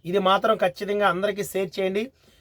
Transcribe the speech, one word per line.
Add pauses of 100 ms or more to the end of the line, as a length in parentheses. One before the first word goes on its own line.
ఇది
మాత్రం
ఖచ్చితంగా
అందరికీ
షేర్ (100)
చేయండి, (280)